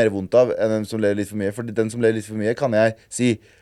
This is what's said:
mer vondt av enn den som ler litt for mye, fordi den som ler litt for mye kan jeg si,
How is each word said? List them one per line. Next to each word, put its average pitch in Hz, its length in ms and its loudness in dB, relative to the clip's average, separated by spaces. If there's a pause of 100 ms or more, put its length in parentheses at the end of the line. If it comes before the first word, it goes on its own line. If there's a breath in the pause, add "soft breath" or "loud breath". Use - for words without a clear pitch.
mer 110 100 4
vondt 98 240 -6
av 123 160 6
enn 110 220 0
den 107 160 -2
som 113 100 -6
ler 101 160 2
litt 101 140 -4
for 104 100 -10
mye, 101 160 -4
fordi 117 220 -8
den 110 160 0
som 120 100 -6
ler 113 140 4
litt 107 80 -6
for 110 160 -10
mye 113 160 0
kan 131 160 -2
jeg 110 240 4 (100)
si, 123 220 0 (320 soft breath)